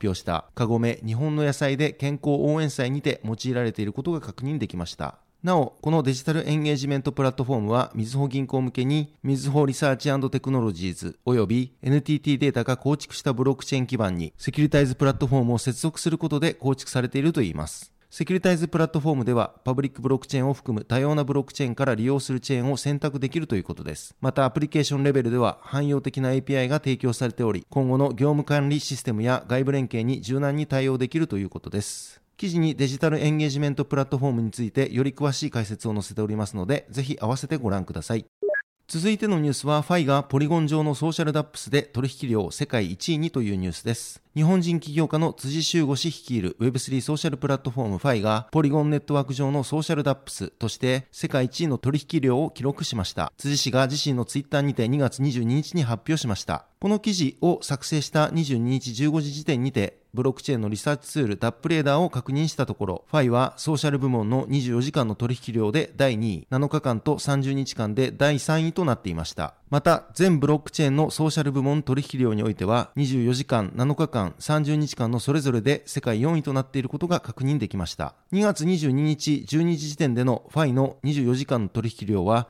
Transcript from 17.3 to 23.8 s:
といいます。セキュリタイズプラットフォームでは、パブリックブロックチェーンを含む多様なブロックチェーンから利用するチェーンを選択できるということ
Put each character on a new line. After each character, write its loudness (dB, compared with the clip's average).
と 2
い 0
い -6
ま -6
す。 -16
セ -4
キ 0
ュ 4
リ -6
タ 6
イ 4
ズ 0
プ 0
ラ 4
ッ -18
ト 0
フ 0
ォ 4
ー 2
ム 0
で 2
は、 2
パ 0
ブ 0
リ -2
ッ -14
ク -14
ブ 0
ロ 4
ッ 2
ク -16
チ -2
ェ 2
ー 0
ン 2
を 0
含 -4
む -4
多 0
様 2
な 2
ブ -2
ロ 2
ッ 0
ク -18
チ -4
ェ 0
ー -2
ン -6
か -2
ら 2
利 0
用 2
す -4
る -2
チ -4
ェ 0
ー 0
ン 0
を -2
選 -2
択 -2
で -2
き -4
る -4
と -2
い 2
う -2
こ -10
と -12